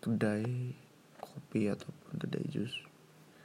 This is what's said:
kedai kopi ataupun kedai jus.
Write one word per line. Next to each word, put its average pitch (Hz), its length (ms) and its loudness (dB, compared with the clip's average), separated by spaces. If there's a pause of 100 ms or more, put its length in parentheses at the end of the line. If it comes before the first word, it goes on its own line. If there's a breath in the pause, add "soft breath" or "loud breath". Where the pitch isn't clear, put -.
kedai 113 720 2 (480)
kopi - 480 0
ataupun - 480 -4
kedai - 320 0
jus. 113 240 0 (720 loud breath)